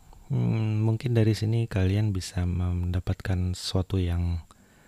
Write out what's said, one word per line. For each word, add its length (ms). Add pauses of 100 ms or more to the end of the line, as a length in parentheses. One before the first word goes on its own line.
(300)
hmm, 560
mungkin 280
dari 200
sini 320
kalian 480
bisa 320
mendapatkan 1080
sesuatu 440
yang 480 (420)